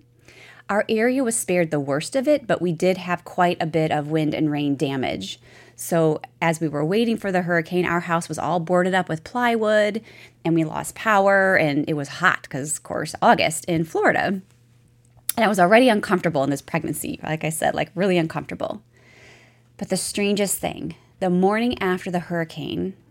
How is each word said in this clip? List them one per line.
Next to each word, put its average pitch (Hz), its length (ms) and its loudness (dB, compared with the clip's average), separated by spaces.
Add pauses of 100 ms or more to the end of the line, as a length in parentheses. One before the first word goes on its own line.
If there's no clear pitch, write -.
(680)
Our 208 180 0
area 247 380 2
was 226 100 0
spared 180 360 0
the 151 100 0
worst 143 340 -2
of 269 140 0
it, 294 180 2
but - 140 0
we 175 120 0
did 185 260 0
have 175 260 -6
quite 180 340 0
a 170 80 -2
bit 156 240 0
of 147 200 -2
wind 156 240 0
and 151 160 0
rain 147 260 0
damage. 123 640 -4 (360)
So 160 440 0 (220)
as 165 180 0
we 165 80 -2
were 147 160 -2
waiting 220 320 0
for 202 160 -4
the 185 80 2
hurricane, 175 460 0
our 170 140 0
house 170 280 -2
was 156 100 -6
all 160 220 -2
boarded 180 320 2
up 185 160 0
with 160 160 -6
plywood, 214 760 0 (420)
and 165 100 2
we 165 80 4
lost - 320 -6
power, 196 640 4
and 147 320 2
it 160 60 0
was 143 140 -4
hot - 420 0
'cause, 147 260 -6
of - 60 -18
course, - 400 -6
August 180 420 4
in 170 200 0
Florida. 196 580 0 (960)
And 233 40 2
I 214 60 4
was 202 100 2
already 220 300 8
uncomfortable 180 560 2
in 139 60 0
this 139 100 -2
pregnancy, - 600 -6
like 156 220 -4
I 156 60 -2
said, - 240 0
like, 151 200 -4
really 180 240 0
uncomfortable. - 640 -6 (960)
But 196 100 -10
the 190 80 0
strangest 202 640 -2
thing, - 380 -8 (220)
the 185 120 -2
morning 214 500 2
after 185 300 -2
the 180 80 -2
hurricane, 170 760 -6 (180)